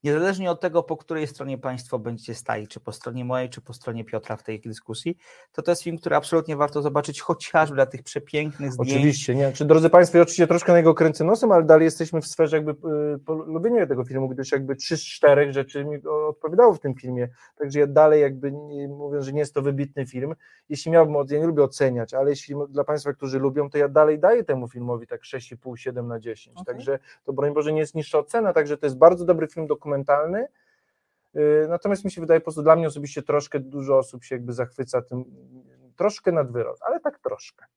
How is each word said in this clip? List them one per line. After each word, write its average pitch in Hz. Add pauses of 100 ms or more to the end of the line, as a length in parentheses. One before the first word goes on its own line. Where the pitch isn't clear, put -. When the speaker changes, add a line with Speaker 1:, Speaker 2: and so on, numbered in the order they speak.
Speaker 1:
Niezależnie 180
od 170
tego, 170
po 160
której 156
stronie 135
państwo 127
będziecie 113
stali, 107
czy -
po -
stronie 123
mojej, 127
czy -
po -
stronie 117
Piotra 110
w -
tej 110
dyskusji, 113 (340)
to -
to 170
jest 170
film, 170
który 165
absolutnie 156
warto 147
zobaczyć, 143
chociażby 156
dla 135
tych 131
przepięknych 147
zdjęć. 127
Speaker 2:
Oczywiście, 139
nie? 139
Czy, 151
drodzy 160
państwo, 170
ja 170
oczywiście 170
troszkę 170
na 170
niego 165
kręcę 160
nosem, 220
ale 170
dalej 156
jesteśmy 160
w -
sferze 160
jakby, 151 (440)
y, 139
polubienia 160
tego 131
filmu, 131
gdyż 131
jakby 135
trzy 156
z -
czterech 143
rzeczy 139
mi 147
o-, 151
odpowiadało 180
w 156
tym 131
filmie, 123 (260)
także 143
ja 143
dalej 151
jakby 139
nie, 147
mówię, 143
że 135
nie 151
jest 143
to 143
wybitny 139
film. 131 (340)
Jeśli 151
miałbym, 160
od-, 139
ja 147
nie 165
lubię 147
oceniać, 127
ale 135
jeśli 143
m-, 143
dla 139
państwa, 143
którzy 135
lubią, 139
to 147
ja 143
dalej 151
daję 214
temu 131
filmowi 120
tak -
sześć -
i 120
pół, 123
siedem 120
na 117
dziesięć. 110
Speaker 1:
Okej. 127
Speaker 2:
Także 131 (240)
to, 143
broń 143
Boże, 151
nie 156
jest 151
niższa 156
ocena, 202
także 147
to -
jest 135
bardzo 175
dobry 160
film 156
dokumentalny. 147 (1400)
Y, 151
natomiast 196
mi 190
się 175
wydaje, 165
po 160
prostu 156
dla 160
mnie 165
osobiście 143
troszkę 147
dużo 135
osób 131
się -
jakby 123
zachwyca 123
tym, 123 (720)
troszkę 202
nad 143
wyrost, 117
ale 277
tak -
troszkę. - (120)